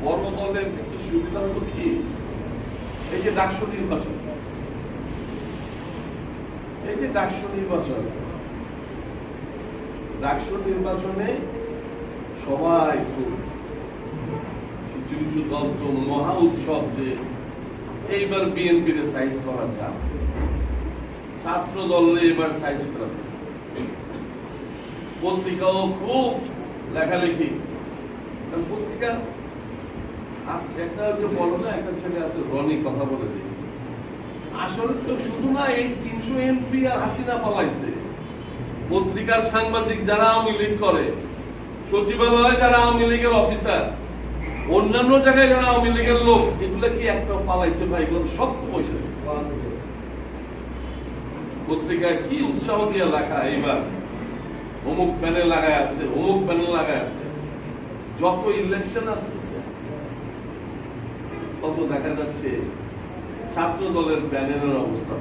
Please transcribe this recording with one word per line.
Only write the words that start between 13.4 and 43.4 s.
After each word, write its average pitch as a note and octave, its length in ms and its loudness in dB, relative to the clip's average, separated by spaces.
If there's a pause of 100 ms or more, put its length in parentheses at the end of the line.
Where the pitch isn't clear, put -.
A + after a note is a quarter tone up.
কিছু C3 300 -6
কিছু D3+ 200 0 (100)
দল C#3+ 160 0 (120)
তো C#3+ 60 -4 (240)
মহা D3 240 0 (120)
উৎসব D3+ 380 2 (140)
যে C3+ 100 -2 (1080)
এইবার G3 280 2 (120)
বিএনপি E3+ 420 6
রে D3 60 0 (100)
সাইজ C3 200 0 (140)
করা A#2+ 180 -2 (120)
যায়, A2 200 -4 (1400)
ছাত্র - 360 -2 (140)
দল E3+ 140 8 (100)
রে E3 60 4 (120)
এবার D#3 180 2 (100)
সাইজ C#3+ 200 -2 (120)
করা A#2 200 -4
যায়। - 140 -8 (1900)
পত্রিকাও F#3 600 2 (180)
খুব B3 300 4 (680)
লেখালেখি, E3+ 540 2 (1000)
কারণ - 240 -4
পত্রিকা - 400 -4 (1400)
আজ E3+ 120 -6 (220)
একটা G3+ 240 -4
ওই G#3 120 2
যে G#3 60 2 (120)
বলো E3+ 240 2
না, - 60 -2 (100)
একটা F3 220 -4
ছেলে E3+ 240 -2
আছে D#3+ 140 -4 (120)
রনি, D3 240 2 (120)
কথা B2+ 240 0
বলে A#2 220 -2
দিই। F#2 140 -6 (1160)
আসলে A#3 300 0 (120)
তো A#3+ 80 0 (140)
শুধু C4+ 280 -2
না C#4 80 2 (160)
এই A#3+ 80 2 (140)
তিনশো A#3 340 -2 (140)
এমপি B3+ 300 2 (120)
আর B3 120 2
হাসিনা A#3+ 400 0
পালাইছে, G#3 460 0 (1000)
পত্রিকার G3 520 4 (120)
সাংবাদিক A3 460 2 (100)
যারা G#3 220 6
আওয়ামী A3+ 280 4
লীগ G#3 140 2 (100)
করে, E3 220 6 (840)
সচিবালয়ে A#3 760 6
যারা B3 200 10
আওয়ামী A#3 280 6
লীগের A#3 300 4